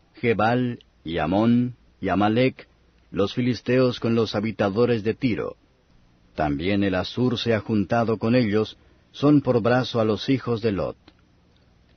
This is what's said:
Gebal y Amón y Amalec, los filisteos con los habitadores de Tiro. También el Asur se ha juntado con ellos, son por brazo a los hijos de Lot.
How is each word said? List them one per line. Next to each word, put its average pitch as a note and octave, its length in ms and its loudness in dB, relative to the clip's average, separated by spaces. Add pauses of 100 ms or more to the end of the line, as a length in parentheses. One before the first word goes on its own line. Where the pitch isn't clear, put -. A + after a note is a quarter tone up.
(140)
Gebal A#2 680 0 (180)
y D#2+ 160 -8
Amón A#2 580 2 (240)
y F#2+ 80 -4
Amalec, G#2+ 600 0 (420)
los G2+ 240 -2
filisteos B2 680 0
con A#2 140 0
los A2+ 200 0
habitadores G#2+ 680 0
de A2 80 0
Tiro. - 460 -4 (760)
También D#2+ 480 -2
el G2 120 0
Asur A2+ 440 -2
se A#2 140 -2
ha G#2+ 80 0
juntado A2+ 580 0
con A2+ 160 0
ellos, G#2+ 440 0 (320)
son C#3+ 320 4
por B2 180 2
brazo A#2 400 0
a A2 60 2
los G#2+ 240 -2
hijos A#2+ 320 -2
de A2 100 0
Lot. D#2 240 -4 (1000)